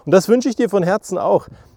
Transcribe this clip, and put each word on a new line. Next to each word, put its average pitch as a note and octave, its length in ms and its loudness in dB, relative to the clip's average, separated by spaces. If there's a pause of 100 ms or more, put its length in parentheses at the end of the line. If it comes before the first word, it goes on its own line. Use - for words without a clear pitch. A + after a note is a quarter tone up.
Und D3 80 -6
das F#3 160 4
wünsche B3 220 2
ich A3+ 60 -6
dir A#3+ 120 -2
von G3 140 0
Herzen F#3 380 -4
auch, F#3 280 0 (300)